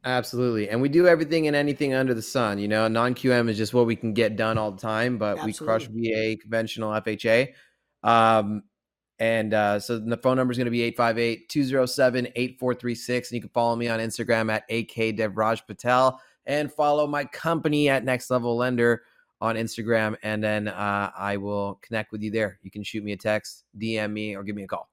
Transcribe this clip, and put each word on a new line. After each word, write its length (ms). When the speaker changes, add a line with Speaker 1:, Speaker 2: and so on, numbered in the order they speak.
Speaker 1:
Absolutely. 640
And 140
we 60
do 180
everything 400
and 80
anything 400
under 200
the 80
sun. 360
You 80
know, 220
non-Q 440
M 160
is 80
just 160
what 140
we 80
can 200
get 200
done 240
all 140
the 80
time, 380
but 260
we 80
crush 300
Speaker 2:
Absolutely. 280
Speaker 1:
V 40
A, 220
conventional 560
F 140
H 200
A. 280
Um, 600
and, 340
uh, 240
so 220
the 160
phone 200
number 140
is 80
gonna 140
be 100
eight 140
five 220
eight, 300
two 140
zero 240
seven, 480
eight 240
four 160
three 220
six. 340
And 60
you 60
can 80
follow 260
me 100
on 140
Instagram 500
at 180
A 160
K 280
Devraj 560
Patel 520
and 260
follow 340
my 200
company 640
at 160
Next 240
Level 280
Lender 480
on 140
Instagram. 680
And 180
then, 240
uh, 500
I 200
will 460
connect 280
with 120
you 100
there. 320
You 80
can 100
shoot 220
me 80
a 40
text, 480
D 200
M 140
me, 220
or 80
give 140
me 80
a 40
call. 240